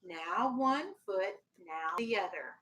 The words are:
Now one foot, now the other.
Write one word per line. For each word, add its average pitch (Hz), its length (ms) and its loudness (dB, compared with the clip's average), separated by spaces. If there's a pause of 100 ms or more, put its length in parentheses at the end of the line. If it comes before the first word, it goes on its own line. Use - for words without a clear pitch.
Now 180 520 0
one 269 380 2 (120)
foot, 196 300 0 (240)
now 160 380 -4
the 233 200 2
other. 175 440 -2